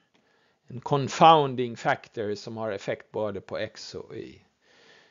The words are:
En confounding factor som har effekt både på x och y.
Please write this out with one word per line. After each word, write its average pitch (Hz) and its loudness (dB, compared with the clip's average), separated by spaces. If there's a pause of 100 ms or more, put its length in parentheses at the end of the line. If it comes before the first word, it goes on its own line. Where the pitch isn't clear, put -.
(680)
En 123 -14
confounding 135 4
factor 110 -4
som 113 -12
har 110 -6
effekt 107 -8
både 101 -6
på - -10
x - -10
och - -14
y. - -14 (760)